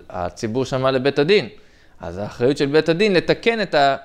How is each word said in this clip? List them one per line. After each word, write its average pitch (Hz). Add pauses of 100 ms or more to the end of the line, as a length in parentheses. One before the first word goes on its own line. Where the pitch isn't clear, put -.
הציבור 107
שמע 131
לבית 135
הדין. 151 (500)
אז 87
האחריות 120
של 147
בית 151
הדין 190
לתקן 180
את 180
ה-, 139